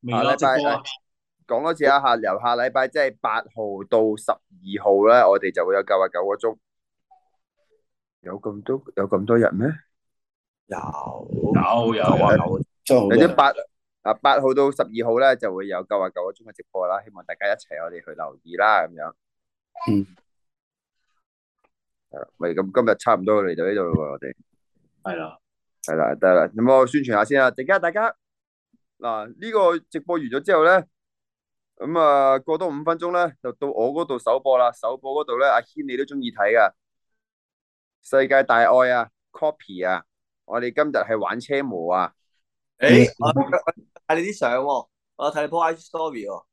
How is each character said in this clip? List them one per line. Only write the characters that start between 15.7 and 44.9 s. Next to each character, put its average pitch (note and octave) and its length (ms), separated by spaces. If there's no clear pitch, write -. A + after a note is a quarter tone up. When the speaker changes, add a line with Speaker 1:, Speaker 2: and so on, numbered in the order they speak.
Speaker 2:
九 G2 200
十 F#2 80
九 F2+ 120
個 F#2+ 80
鐘 G#2+ 180
嘅 G#2 60
直 - 160
播 F#2 160
啦， F#2+ 160
希 A2 80
望 F#2 140
大 F2 100
家 G2+ 120
一 G2+ 100
齊 D#2+ 260
我 E2+ 80
哋 E2+ 120
去 E2 80
留 D2+ 320
意 E2 140
啦， G2+ 300
咁 E2 60
樣。 D#2+ 200
Speaker 4:
嗯。 G2+ 160
Speaker 2:
係 C#2 80
啦， - 80
喂， E2+ 180
咁 F#2+ 180
今 A#2 200
日 - 40
差 A#2 180
唔 F#2 100
多 G#2 180
嚟 F2 140
到 E2 80
呢 G2+ 100
度 G2 80
咯 D#2+ 240
喎， C#2+ 40
我 C#2 80
哋。 C2 160
Speaker 1:
係 - 120
啦。 D#3 220
Speaker 2:
係 D#2+ 120
啦， D2 200
得 F#2 180
啦， E2+ 220
咁 A#2+ 180
我 C3 140
宣 C#3+ 140
傳 B2 120
下 G#2 120
先 C#3 160
啦， C3 100
陣 C3 140
間 F#3+ 160
大 E3+ 100
家， G#3+ 240
嗱， A2+ 280
呢 G3 240
個 F3+ 280
直 - 220
播 E3+ 160
完 D3+ 80
咗 B2 200
之 G3 100
後 D#3 80
咧， F3 220
咁 D#3 220
啊， C#3 400
過 D#3 180
多 F3+ 100
五 D3 160
分 E3 160
鐘 F3 120
咧， F3 300
就 B2 120
到 - 160
我 A#2 240
嗰 E3 120
度 C3+ 140
首 A#2+ 200
播 C3 200
啦。 A#2+ 120
首 A#2 240
播 C3+ 280
嗰 D3 40
度 A#2+ 120
咧， C#3 100
阿 A#2 100
軒 D3 280
你 B2+ 100
都 C#3 60
鍾 C#3 180
意 A#2+ 100
睇 G#2 240
㗎， G#2+ 160
世 C3+ 240
界 C3+ 160
大 B2 140
愛 B2+ 340
啊， A#2+ 180
Copy F#2+ 560
啊， F2+ 160
我 A#2 160
哋 A#2+ 120
今 D3+ 120
日 D3 120
係 A2 220
玩 G2 200
車 C#3 240
模 F2 300
啊。 F2+ 200
Speaker 3:
誒， D3 320
Speaker 4:
嗯。 - 100
Speaker 3:
我 D3 140
睇 D#3 140
你 F3+ 60
啲 G#3 100
相 A#2+ 160
喎， C3 340